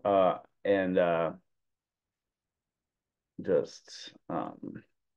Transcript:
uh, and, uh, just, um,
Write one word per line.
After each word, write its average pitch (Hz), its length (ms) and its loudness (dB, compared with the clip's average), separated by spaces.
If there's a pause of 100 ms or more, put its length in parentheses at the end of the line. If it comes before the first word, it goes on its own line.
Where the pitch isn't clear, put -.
uh, 95 340 4 (260)
and, 95 320 2
uh, 85 360 2 (2000)
just, - 680 -4 (160)
um, - 560 -10 (320)